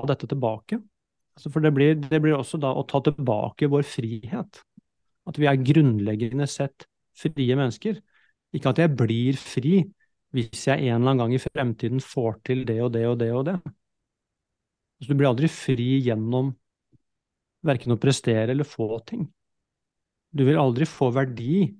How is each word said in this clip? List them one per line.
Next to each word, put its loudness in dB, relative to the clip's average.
dette -4
tilbake. -4
Altså, -14
for -2
det 4
blir, 4
det 0
blir 4
også -6
da 0
å -2
ta 0
tilbake 0
vår 2
frihet. -8
At -8
vi 4
er 2
grunnleggende 2
sett -8
frie 0
mennesker. -2
Ikke 0
at 2
jeg 4
blir 0
fri 0
hvis -4
jeg 2
en 2
eller 2
annen 2
gang 0
i 2
fremtiden -2
får -4
til -2
det -2
og 0
det 0
og 0
det 0
og -2
det. -2
Altså, -10
du 2
blir 6
aldri 2
fri -2
gjennom 0
hverken 0
å 0
prestere 2
eller -2
få -6
ting. -8
Du 0
vil 4
aldri 2
få 0
verdi 0